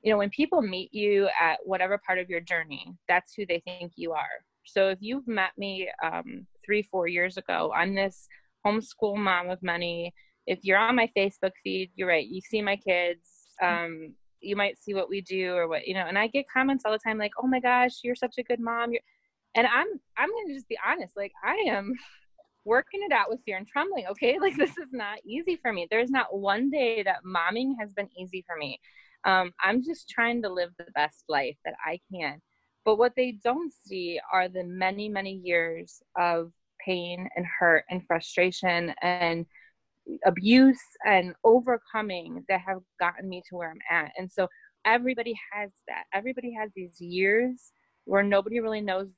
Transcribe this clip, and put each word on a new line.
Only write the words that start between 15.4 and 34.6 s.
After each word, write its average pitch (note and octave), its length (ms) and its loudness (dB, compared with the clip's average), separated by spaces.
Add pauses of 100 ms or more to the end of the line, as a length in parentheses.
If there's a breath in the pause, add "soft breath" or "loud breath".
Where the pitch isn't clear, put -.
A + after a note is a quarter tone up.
or E3+ 140 2
what, D#3 180 -4
you - 60 -4
know, F#3 140 -2
and F3+ 120 0
I A3 100 2
get C#4 220 -2
comments C4 360 2
all G#3+ 60 2
the G#3+ 60 0
time A3 200 -2
like, G#3 200 -2
"Oh B3+ 80 -2
my C4 140 2
gosh, B3 420 2
you're B3 120 -2
such B3 240 -4
a B3 40 -4
good A#3+ 160 -2
mom." A#3 340 -2
You're, A#3 100 -2 (520)
and A#3 120 4
I'm, B3 200 4 (300)
I'm D4 140 0
gonna G#4+ 240 -6
just C4+ 140 -14
be A3+ 160 -6
honest, A3+ 300 -2
like, G3+ 180 -8 (120)
I C4+ 120 0 (120)
am G3+ 240 -2 (360 loud breath)
<laughs> - 360 -20
working C4 380 0
it G4 100 0
out C#4+ 160 4
with A3 160 -4
fear G3 140 -6
and G3+ 100 -12
trembling, D#4 440 -2
okay? B3 260 2
<laughs> - 20 -2
Like, F#4+ 160 2
this D#4+ 220 0
is C#4 140 -14
not G#3+ 340 -6
easy E4 300 -4
for A#3 180 -2
me. F3 160 -4
There's A#3 200 2
not B3 280 0
one G3+ 320 2
day A#3 320 0
that F#3+ 200 0
momming F#3 560 0
has G#3 140 -8
been G3+ 160 -6 (100)
easy F#3 280 -10
for E3+ 100 -8
me. C#3+ 240 -8 (460 soft breath)
Um, F#3 340 4
I'm A3 240 2
just D#4 240 -10
trying A#3+ 340 0
to G#3 60 -2
live F3+ 300 -2
the E3+ 160 -14
best D3+ 340 -2
life C#3+ 280 -2 (100)
that D#3+ 80 -8 (100)
I E3 160 -6 (100)
can. D#3+ 300 -8 (460)
But G#3+ 100 4
what A#3+ 180 4
they B3+ 180 0
don't B3+ 380 -2 (140)
see F3 340 -6 (140)
are F#3 160 4
the F3+ 160 -6